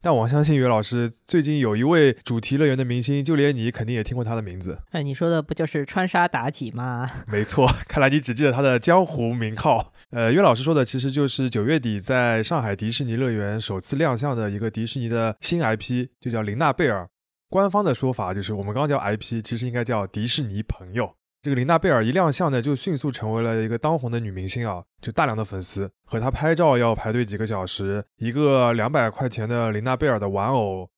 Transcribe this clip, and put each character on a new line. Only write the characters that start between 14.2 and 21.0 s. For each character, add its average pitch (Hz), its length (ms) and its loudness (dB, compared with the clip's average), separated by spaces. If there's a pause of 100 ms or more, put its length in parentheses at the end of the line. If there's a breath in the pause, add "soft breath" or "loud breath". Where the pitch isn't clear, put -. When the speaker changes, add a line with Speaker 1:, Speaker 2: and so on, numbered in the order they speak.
Speaker 1:
的 110 140 -2
一 101 80 -4
个 113 100 -4
迪 110 160 -4
士 113 140 -6
尼 117 100 -4
的 113 320 -2
新 170 220 0
I 113 140 0
P， 123 420 -4
就 - 100 -10
叫 113 140 -2
玲 104 160 -4
娜 151 140 2
贝 156 160 0
尔。 95 200 -2 (400)
官 190 220 2
方 202 140 2
的 151 100 2
说 131 180 0
法 95 220 -4
就 98 80 -4
是 92 100 -6
我 104 80 -4
们 101 140 -6
刚 127 60 -2
刚 151 80 0
叫 143 100 0
I 104 180 -2
P， 113 240 -8
其 117 160 -6
实 120 120 -4
应 120 40 -4
该 120 120 -2
叫 110 200 -2
迪 104 220 -4
士 123 160 -2
尼 107 220 -4
朋 92 300 -8
友。 113 200 -2 (280)